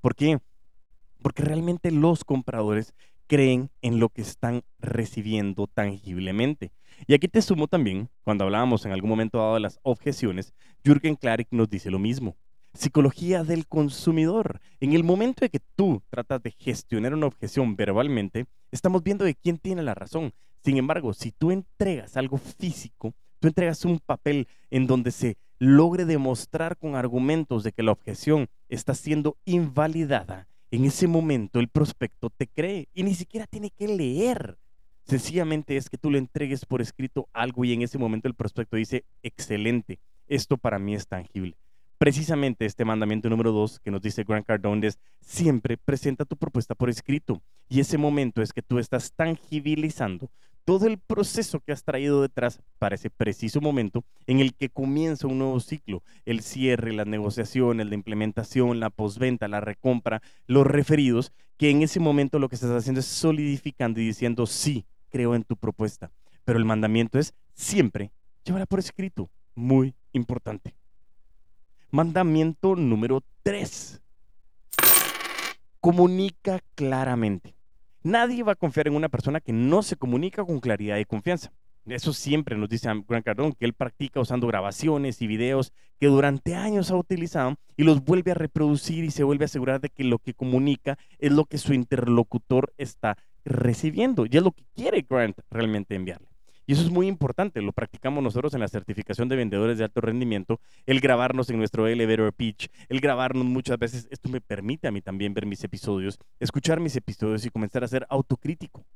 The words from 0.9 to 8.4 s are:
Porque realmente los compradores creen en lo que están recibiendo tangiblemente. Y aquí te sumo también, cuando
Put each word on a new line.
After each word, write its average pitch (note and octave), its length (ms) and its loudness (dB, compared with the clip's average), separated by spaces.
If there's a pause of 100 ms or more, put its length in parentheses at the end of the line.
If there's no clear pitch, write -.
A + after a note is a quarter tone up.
Porque - 220 -8
realmente E3 480 -2
los D#3+ 320 2
compradores A2 680 -2 (340)
creen C3 420 4 (140)
en A#2 160 2
lo A2+ 100 4
que A#2 140 -8
están A#2+ 400 -4 (160)
recibiendo G#2 880 -2
tangiblemente. G2 1040 -4 (360)
Y C#3+ 60 8
aquí D3 140 4
te A3 160 2
sumo D3+ 240 2
también, A2 420 0 (140)
cuando G#2 200 0